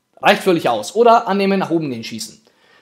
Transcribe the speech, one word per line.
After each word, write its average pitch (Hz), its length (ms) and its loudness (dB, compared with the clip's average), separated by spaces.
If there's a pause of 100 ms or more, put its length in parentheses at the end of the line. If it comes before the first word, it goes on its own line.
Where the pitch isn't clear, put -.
(220)
Reicht 196 220 2
völlig 165 260 0
aus. 107 260 -4
Oder 226 320 4
annehmen, 196 320 0
nach 147 100 -4
oben 156 200 -2
gehen, 113 140 -10
schießen. - 380 -14 (400)